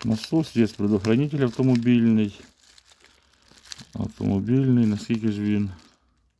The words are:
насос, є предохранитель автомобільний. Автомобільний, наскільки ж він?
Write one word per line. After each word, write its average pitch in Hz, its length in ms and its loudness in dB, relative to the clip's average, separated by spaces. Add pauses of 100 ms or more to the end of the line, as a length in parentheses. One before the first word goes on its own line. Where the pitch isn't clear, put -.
насос, 110 500 -2
є 113 120 4
предохранитель 113 760 0
автомобільний. 117 960 2 (1500)
Автомобільний, 117 920 0
наскільки 107 460 -2
ж 104 100 -6
він? 104 300 0 (680)